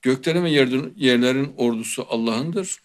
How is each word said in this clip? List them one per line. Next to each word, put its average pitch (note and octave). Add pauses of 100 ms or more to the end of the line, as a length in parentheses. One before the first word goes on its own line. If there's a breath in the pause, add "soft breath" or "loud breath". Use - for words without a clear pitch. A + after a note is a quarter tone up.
"Göklerin D#3+
ve E3+
yerin, C3
yerlerin B2+
ordusu A#2
Allah'ındır." A#2+